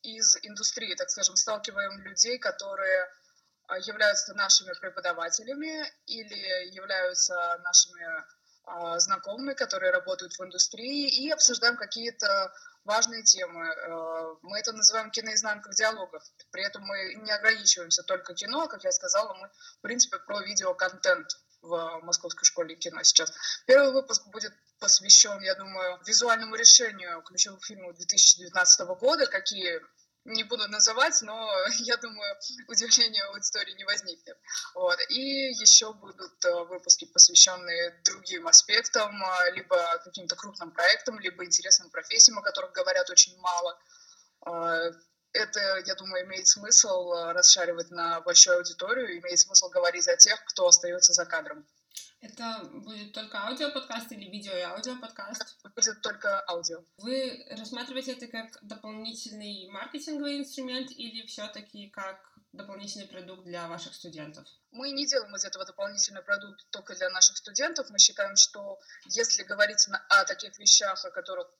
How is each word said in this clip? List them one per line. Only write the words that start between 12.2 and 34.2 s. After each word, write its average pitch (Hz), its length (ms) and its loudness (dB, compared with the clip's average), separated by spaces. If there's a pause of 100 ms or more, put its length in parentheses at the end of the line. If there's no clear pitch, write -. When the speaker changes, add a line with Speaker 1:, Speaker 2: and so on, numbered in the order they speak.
Speaker 1:
важные 220 400 -2
темы. 170 420 0
Э, 165 800 -8
мы 202 160 -10
это 226 140 -8
называем 220 360 2
киноизнанка 214 600 -6
в 190 40 -10
диалогах. 220 480 -2 (280)
При 190 120 -8
этом 202 200 -8
мы - 400 -8
не 214 80 -6
ограничиваемся 202 720 2
только 180 320 -6
кино, 277 320 -4
как 208 160 -14
я 185 80 -2
сказала, 185 420 -2
мы, - 160 -18 (300)
в - 20 -20
принципе, 233 380 0
про 208 220 -8
видеоконтент, 185 840 -2 (380)
в 165 380 -6
Московской 170 420 -4
школе 165 300 0
кино 165 280 -12
сейчас. - 280 4 (340)
Первый 269 260 6
выпуск 262 360 -4
будет - 260 -12 (260)
посвящен, 196 600 6
я 190 140 0
думаю, 190 500 -6
визуальному 220 500 0
решению 202 680 6
ключевых 190 420 -4
фильмов 185 300 -14
две - 100 -14
тысячи - 320 8
девятнадцатого 180 580 4
года, 277 300 2
какие 185 560 -4 (440)
не 220 180 -6
буду 214 260 -6
называть, 220 520 2
но, 220 300 -8 (160)
<laughs> - 120 -2
я 240 180 -2
думаю, 208 380 -10 (320)
удивления 226 580 2
у - 80 -10
аудитории - 400 -6
не 196 120 -16
возникнет. - 520 -8 (360)